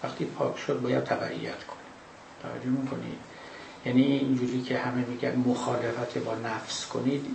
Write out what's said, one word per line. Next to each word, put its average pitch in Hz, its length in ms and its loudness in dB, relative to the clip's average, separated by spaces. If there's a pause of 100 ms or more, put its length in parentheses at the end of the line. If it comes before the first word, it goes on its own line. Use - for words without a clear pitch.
وقتی 131 200 -4
پاک 127 340 -2
شد 127 220 0
باید 127 240 2
تبعیت - 600 -4
کنه. - 220 -12 (560)
توجه 117 240 -6
می‌کنید؟ 127 520 0 (680)
یعنی 123 160 8
اینجوری 131 600 4
که 123 160 0
همه 123 260 0
می‌گن 120 320 0
مخالفت 120 800 2
با 113 160 0
نفس 113 520 -4
کنید، 135 480 0